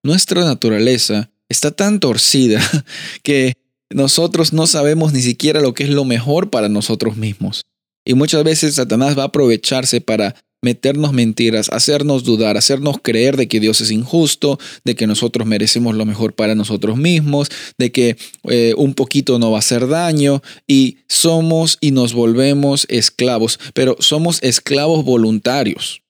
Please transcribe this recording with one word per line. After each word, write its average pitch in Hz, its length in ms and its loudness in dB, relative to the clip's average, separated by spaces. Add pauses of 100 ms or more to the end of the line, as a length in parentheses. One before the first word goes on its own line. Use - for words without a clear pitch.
Nuestra 175 400 0
naturaleza 113 840 0 (200)
está - 220 -2
tan 208 280 0
torcida 123 640 2 (320)
<laughs> - 300 -16
que 131 300 0 (380)
nosotros 156 640 0
no 156 120 2
sabemos 156 480 2
ni 131 80 0
siquiera 147 400 0
lo 131 120 2
que - 100 -6
es 143 60 -2
lo 143 140 0
mejor 135 460 -2
para 110 180 0
nosotros 107 480 -2
mismos. 104 460 -6 (440)
Y 127 100 2
muchas 151 280 2
veces 156 320 0
Satanás 131 420 0
va 135 60 -2
a 143 40 -4
aprovecharse 127 760 0
para 107 340 -2 (280)
meternos 139 500 0
mentiras, 113 580 0
hacernos 143 520 0
dudar, 110 340 2
hacernos 139 440 0
creer 123 360 2
de 120 100 0
que 110 120 -2
Dios 107 220 0
es 107 100 -4
injusto, 139 680 0 (240)
de 120 120 -2
que 110 120 -2
nosotros 113 380 -2
merecemos 110 500 0
lo 107 100 -2
mejor 107 280 -2
para 110 220 0
nosotros 107 420 -2
mismos, 147 520 0 (280)
de 123 140 -2
que, 120 260 0 (320)
eh, 117 280 2
un 139 160 2
poquito 131 460 0
no 113 120 2
va 107 60 0
a - 20 0
hacer 123 280 0
daño, 151 540 0 (240)
y 135 420 2
somos 160 760 0
y 151 100 2
nos 123 220 0
volvemos 135 760 2
esclavos, 117 680 -2 (140)
pero 131 260 0
somos 160 420 0
esclavos 143 640 0
voluntarios. 117 1040 0